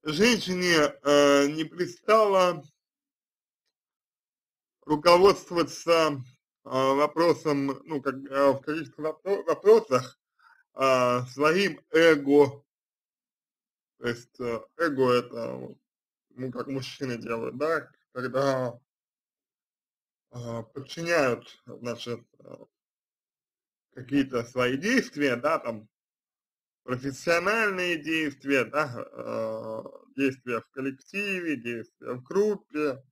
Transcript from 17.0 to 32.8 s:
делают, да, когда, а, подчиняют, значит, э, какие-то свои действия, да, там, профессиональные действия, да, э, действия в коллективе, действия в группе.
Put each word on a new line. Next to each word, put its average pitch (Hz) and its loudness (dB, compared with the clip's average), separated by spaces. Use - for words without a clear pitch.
делают, 117 -8
да, 151 -4
когда, 127 -4
а, 117 -12
подчиняют, 143 -4
значит, 117 -12
э, - -20
какие-то 127 -4
свои 123 -2
действия, 151 0
да, 147 -2
там, 110 -10
профессиональные 175 -2
действия, 143 -2
да, 143 -4
э, 113 -10
действия 127 -2
в - -20
коллективе, 165 -8
действия 117 -10
в 127 -12
группе. 165 -2